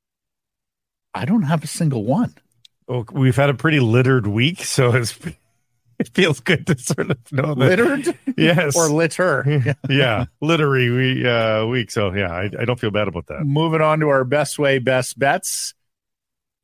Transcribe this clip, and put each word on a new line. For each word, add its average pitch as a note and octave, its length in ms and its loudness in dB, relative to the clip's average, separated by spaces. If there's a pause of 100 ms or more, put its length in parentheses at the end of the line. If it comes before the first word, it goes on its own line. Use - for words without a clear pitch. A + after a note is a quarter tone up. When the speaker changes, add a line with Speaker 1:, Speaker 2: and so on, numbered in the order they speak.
(1160)
Speaker 1:
I F#2+ 100 -6
don't G3+ 180 2
have D3+ 220 0
a - 20 -10
single C3 380 -2
one. E3+ 300 -2 (540)
Speaker 2:
Oh, B2 240 -4
we've C3 240 2
had C#3+ 140 4
a C3+ 40 2
pretty D3 260 2
littered B2 460 2
week, A#2 380 -2
so B2 300 0
it's A#2+ 240 -2 (800)
it - 160 -4
feels F3 260 2
good - 280 -2
to D3+ 100 0
sort - 320 -4
of - 220 -8
know D3 220 -2
that. - 20 -6
Speaker 1:
Littered? A#3 640 2 (180)
Speaker 2:
Yes. D#3+ 400 2
Speaker 1:
Or E3 120 2
litter. D3 920 0
Speaker 2:
<laughs> - 80 -8
Yeah. B2+ 380 2 (160)
Littery C#3 520 2
we-, B2+ 340 0
uh, A2 380 2
week. A#2+ 240 -4
So, G2+ 220 -2
yeah, F#2+ 200 -2
I, F#2 180 -6 (100)
I A#2 40 -4
don't B2 140 -2
feel A2 120 -2
bad G#2 180 -2
about E2 180 -8
that. D2+ 180 -8
Speaker 1:
Moving D#3 360 0
on D#3 200 2
to D3+ 80 0
our C3+ 160 4
best C#3+ 340 -2
way, C#3 200 2
best B2+ 400 -2
bets. - 560 -2 (880)